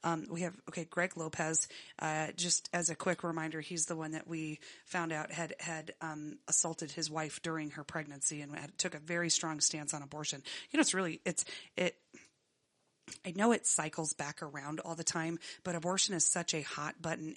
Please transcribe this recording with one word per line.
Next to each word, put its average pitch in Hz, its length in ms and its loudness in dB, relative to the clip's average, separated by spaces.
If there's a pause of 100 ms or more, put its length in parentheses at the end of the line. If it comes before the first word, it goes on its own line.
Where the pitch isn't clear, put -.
Um, 165 240 2
we 170 140 -2
have, 190 120 -2 (140)
okay, 170 160 -4
Greg 180 320 0
Lopez, 160 500 2 (320)
uh, 156 280 2 (100)
just 175 380 2
as 175 160 4
a 156 40 -2
quick 175 300 0
reminder, 160 380 -2
he's 165 240 -2
the 165 100 -2
one 156 140 -4
that 160 180 -6
we 156 300 -4 (260)
found 170 280 0
out 156 200 -2
had, 160 260 -2
had, 160 440 -6
um, 151 340 -6 (100)
assaulted 160 440 2
his 156 200 -2
wife 156 320 -2
during 160 280 -2
her 147 140 -8
pregnancy 147 580 -4
and 143 120 -10
had, 147 220 -8
took - 180 0
a 151 40 -6
very 170 320 2
strong 156 300 2
stance 151 340 2
on 147 80 -4
abortion. 143 400 -6 (300)
You 285 40 2
know, 311 60 8
it's - 100 4
really, 185 320 2
it's, - 220 2 (280)
it, - 220 2 (1300)
I 180 120 -4
know 226 160 8
it - 160 4
cycles 156 460 2
back 147 280 -4
around 147 380 -4
all - 160 -4
the 160 80 -2
time, 165 340 2 (240)
but 175 140 0
abortion 180 380 2
is 160 120 4
such - 280 2
a 156 80 0
hot - 380 -4
button 160 360 -2